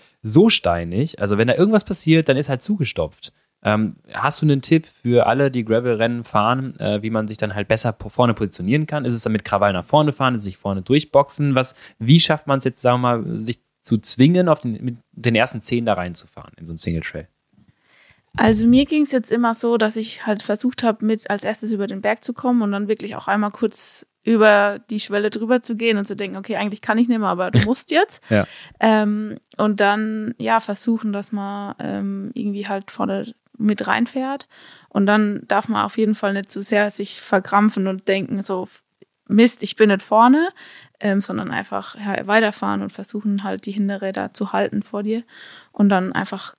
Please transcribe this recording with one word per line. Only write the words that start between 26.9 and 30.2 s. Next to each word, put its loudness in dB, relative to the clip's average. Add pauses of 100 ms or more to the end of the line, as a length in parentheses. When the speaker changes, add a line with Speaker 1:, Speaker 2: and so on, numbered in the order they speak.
Speaker 2:
ich 4
nicht 0
mehr, -2
aber -2
du 4
Speaker 1:
<laughs> 6
Speaker 2:
musst -2
jetzt." 0
Speaker 1:
Ja. 4 (320)
Speaker 2:
Ähm, 2 (180)
und 0
dann, 0